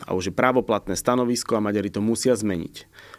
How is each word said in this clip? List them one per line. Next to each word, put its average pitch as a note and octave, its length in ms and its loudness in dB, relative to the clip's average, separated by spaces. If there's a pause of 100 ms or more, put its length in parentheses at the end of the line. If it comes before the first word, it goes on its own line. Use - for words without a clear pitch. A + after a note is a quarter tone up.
A - 80 -4
už F#2 160 -2
je F2+ 40 -6
právoplatné A#2+ 600 2
stanovisko B2 640 0
a G#2 60 0
Maďari G#2 260 0
to G#2 140 -2
musia A#2 320 2
zmeniť. G2 540 -4 (280)